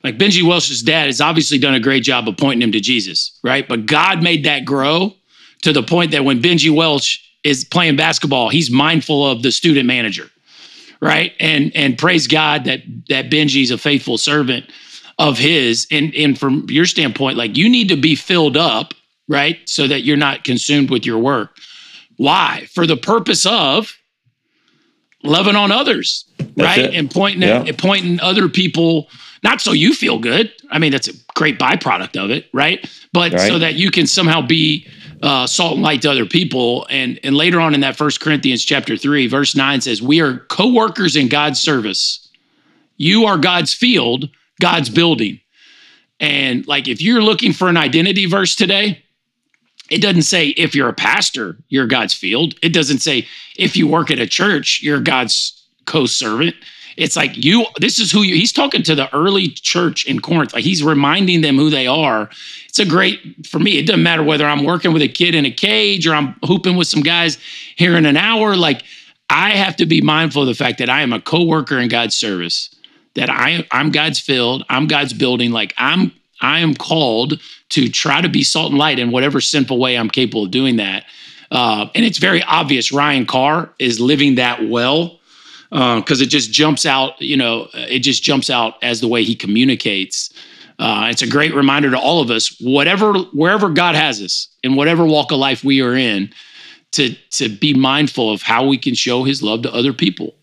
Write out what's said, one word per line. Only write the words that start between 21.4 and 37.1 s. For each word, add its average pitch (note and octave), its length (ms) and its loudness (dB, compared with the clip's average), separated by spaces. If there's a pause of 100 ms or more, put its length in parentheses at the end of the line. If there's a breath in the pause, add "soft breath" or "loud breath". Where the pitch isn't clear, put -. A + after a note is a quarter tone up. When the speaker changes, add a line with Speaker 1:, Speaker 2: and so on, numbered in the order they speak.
Speaker 1:
Why? D3+ 560 0
For F3 120 0
the D#3+ 120 2
purpose G#3 480 0
of F#3+ 500 0 (1300)
loving F#3+ 320 2
on G3+ 160 2
others, - 540 -2 (300)
Speaker 2:
That's - 220 2
Speaker 1:
right? - 20 2 (100)
Speaker 2:
it. - 60 -6
Speaker 1:
And D3+ 140 -2
pointing G3 320 0
Speaker 2:
Yeah. B2 200 2
Speaker 1:
at, - 80 -6
and B2 80 -8
pointing F3 440 0
other F#3 280 2
people, E3 600 0 (340 loud breath)
not C4+ 180 0
so D4+ 100 -2
you F#3 220 4
feel - 260 -2
good. B2+ 320 0 (200)
I D#3 80 -2
mean, D#3 120 2
that's C#3 160 -2
a - 60 -10 (220)
great D3+ 240 0
byproduct B2 580 -2
of G2 140 -4
it, C#3 220 -6
right? D3+ 340 -2 (260 loud breath)
But E3+ 260 0
so G#2 140 2
Speaker 2:
Right. C#3+ 60 0
Speaker 1:
that D#3+ 160 -2
you F3 160 0
can E3 160 2
somehow E3 340 2
be, D#3 440 0 (380 loud breath)
uh, C3+ 240 0
salt - 260 0
and C3 100 -2
light D3 200 0
to D3 80 2
other B2+ 140 0
people. B2+ 640 0
And, C3 320 -4